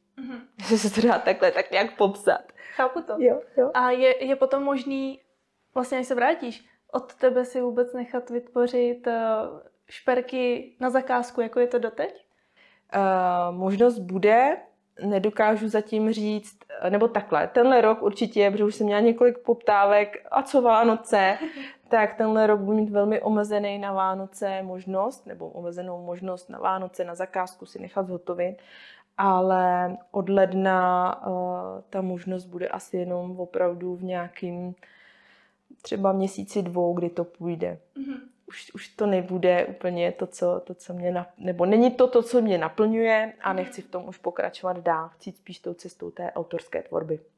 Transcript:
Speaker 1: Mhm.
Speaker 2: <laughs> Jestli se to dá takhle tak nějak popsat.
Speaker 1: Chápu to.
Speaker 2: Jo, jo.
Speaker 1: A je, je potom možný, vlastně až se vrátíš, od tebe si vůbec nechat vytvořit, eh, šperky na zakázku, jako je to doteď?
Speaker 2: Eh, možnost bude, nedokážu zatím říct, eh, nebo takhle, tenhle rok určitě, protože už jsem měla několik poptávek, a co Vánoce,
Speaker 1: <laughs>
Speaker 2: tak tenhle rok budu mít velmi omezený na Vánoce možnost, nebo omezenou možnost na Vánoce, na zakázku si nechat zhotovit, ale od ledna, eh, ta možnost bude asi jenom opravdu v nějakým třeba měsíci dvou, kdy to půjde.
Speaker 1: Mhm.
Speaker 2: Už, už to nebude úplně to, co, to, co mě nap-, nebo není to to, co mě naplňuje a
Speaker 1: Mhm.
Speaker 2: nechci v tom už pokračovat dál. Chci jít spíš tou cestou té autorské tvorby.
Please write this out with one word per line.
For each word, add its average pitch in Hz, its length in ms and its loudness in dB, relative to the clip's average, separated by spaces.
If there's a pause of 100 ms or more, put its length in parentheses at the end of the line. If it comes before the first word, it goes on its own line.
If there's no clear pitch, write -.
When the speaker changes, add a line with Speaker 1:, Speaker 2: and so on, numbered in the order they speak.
(180)
Speaker 1:
Mhm. 262 220 -14 (100)
Speaker 2:
<laughs> - 100 -20
Jestli 208 180 2
se 208 240 0
to 233 60 6
dá 214 120 4
takhle 185 320 2
tak - 200 -2
nějak 214 260 -2
popsat. 196 440 2 (340)
Speaker 1:
Chápu 262 260 -2
to. 330 160 -6
Speaker 2:
Jo, 262 240 4 (160)
jo. 262 160 2
Speaker 1:
A 247 180 2
je, 254 340 4
je 269 100 2
potom 269 280 0
možný, 269 560 -4 (560)
vlastně 254 240 -2
až 254 80 -4
se 262 80 0
vrátíš, 247 500 -2 (280)
od - 220 -6
tebe 247 300 2
si 247 160 -6
vůbec 247 320 -2
nechat 247 360 -8
vytvořit, 240 800 -2
eh, 240 60 0 (760)
šperky 247 880 -2
na 254 100 0
zakázku, 247 520 0
jako 226 180 -2
je 240 80 4
to 240 120 0
doteď? 226 460 -6 (680)
Speaker 2:
Eh, 185 580 2
možnost 196 480 2
bude, 208 580 4 (480)
nedokážu 214 640 2
zatím 214 420 0
říct, 214 460 -4 (240)
eh, 185 80 0
nebo 208 180 4
takhle, 196 400 0
tenhle 247 340 6
rok 220 200 4
určitě, 202 500 2
protože 208 120 0
už 208 120 0
jsem 220 100 -2
měla 208 160 2
několik 233 360 4
poptávek, 208 800 2 (140)
a 269 120 2
co 269 180 2
Vánoce, 226 760 4 (260)
Speaker 1:
<laughs> - 260 -16
Speaker 2:
tak 214 240 2
tenhle 220 340 2
rok 214 120 4
budu 202 180 0
mít 214 120 0
velmi 202 320 2
omezený 208 580 -2
na 202 140 -6
Vánoce 190 680 -4
možnost, 190 640 -6
nebo 175 220 -14
omezenou 175 560 -10
možnost 180 440 -10
na - 100 -14
Vánoce, 190 460 -4
na 175 100 -12
zakázku 185 500 -6
si - 160 -18
nechat 185 260 -6
zhotovit, 180 480 -6 (600)
ale 185 800 2 (140)
od 190 180 -4
ledna, 185 920 2
eh, 180 680 -6
ta 190 120 -6
možnost 185 440 -6
bude 175 220 -8
asi - 300 -8
jenom 180 420 -6
opravdu 180 560 -4
v 180 80 -12
nějakým 180 720 -8 (1080)
třeba 196 300 -2
měsíci 196 500 -4
dvou, 175 320 -2
kdy 175 160 -4
to 175 140 -6
půjde. 170 560 -8 (160)
Speaker 1:
Mhm. 277 200 -10 (320)
Speaker 2:
Už, - 260 -20
už - 160 -16
to - 160 -4
nebude 180 600 2
úplně 175 460 -4
to, 180 160 -6
co, 180 360 -2
to, 180 100 -14
co - 200 -16
mě 180 180 -4
nap-, 180 260 -6
nebo 175 280 -2
není 226 260 6
to 254 160 4
to, 240 160 4
co 240 180 2
mě 202 160 2
naplňuje 220 840 0
a 196 80 -2
Speaker 1:
Mhm. 190 80 -2
Speaker 2:
nechci 185 240 -8
v - 100 -16
tom 180 160 -8
už 185 100 -16
pokračovat 180 600 -4
dál. 170 320 0
Chci - 200 -18
jít 180 80 -16
spíš - 220 -20
tou 175 140 -8
cestou 175 380 -14
té 175 200 -8
autorské 170 520 -8
tvorby. 160 360 -4 (180)